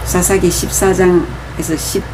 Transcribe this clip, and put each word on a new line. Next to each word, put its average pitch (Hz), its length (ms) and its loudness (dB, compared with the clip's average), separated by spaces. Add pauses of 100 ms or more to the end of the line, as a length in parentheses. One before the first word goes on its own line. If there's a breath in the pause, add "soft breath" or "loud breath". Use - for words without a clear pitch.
사사기 185 480 2
십사 190 420 0
장에서 175 800 0
십 - 280 -4 (100)